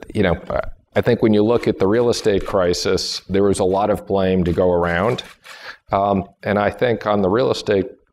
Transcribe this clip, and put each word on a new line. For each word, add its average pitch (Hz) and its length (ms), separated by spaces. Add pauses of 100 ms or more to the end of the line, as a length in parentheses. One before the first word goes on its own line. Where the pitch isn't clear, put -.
(140)
you 104 80
know, 87 160 (560)
I 107 60
think 120 220
when 110 100
you 104 100
look 113 240
at 110 120
the 95 80
real 117 240
estate 101 340
crisis, 92 760 (100)
there 95 140
was 98 140
a 101 60
lot 98 240
of 95 180
blame 95 380
to 87 80
go 90 180
around. 87 520 (720)
Um, 98 320 (180)
and 104 160
I 101 120
think 117 360
on 104 160
the 90 80
real 127 200
estate 101 360 (260)